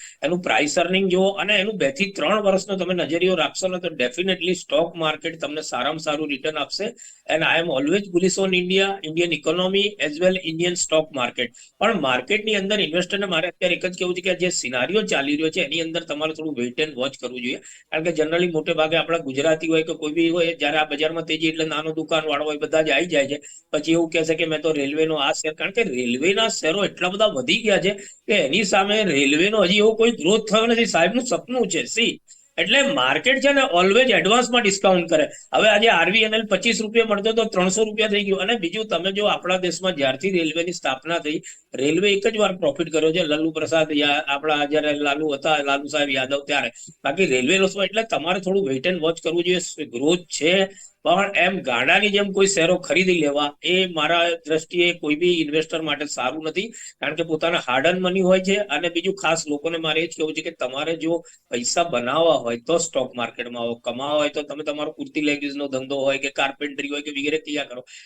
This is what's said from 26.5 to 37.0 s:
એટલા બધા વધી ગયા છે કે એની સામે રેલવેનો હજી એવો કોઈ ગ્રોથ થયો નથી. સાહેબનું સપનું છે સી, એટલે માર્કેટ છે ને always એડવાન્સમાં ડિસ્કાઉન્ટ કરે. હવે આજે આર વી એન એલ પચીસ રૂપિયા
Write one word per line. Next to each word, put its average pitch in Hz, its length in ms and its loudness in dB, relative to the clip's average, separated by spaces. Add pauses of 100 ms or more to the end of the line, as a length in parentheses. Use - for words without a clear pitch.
એટલા 180 260 -2
બધા 202 160 2
વધી 196 360 0
ગયા 202 160 2
છે 180 160 0 (340)
કે 226 60 2
એની 175 300 2
સામે 202 400 2
રેલવેનો 165 600 4
હજી 190 140 4
એવો 214 160 6
કોઈ 226 180 4
ગ્રોથ 220 400 2
થયો 220 140 4
નથી. 233 200 2
સાહેબનું 185 400 2
સપનું 233 420 -2
છે 160 180 -4
સી, 226 340 -2 (380)
એટલે 208 240 2
માર્કેટ 156 580 2
છે 277 140 4
ને 277 80 4
always 202 520 4
એડવાન્સમાં 233 480 4
ડિસ્કાઉન્ટ 190 480 2
કરે. 156 200 2 (240)
હવે 196 160 6
આજે 208 180 6
આર 180 240 4
વી 226 80 2
એન 220 140 2
એલ 220 120 0
પચીસ 208 360 0
રૂપિયા 220 240 2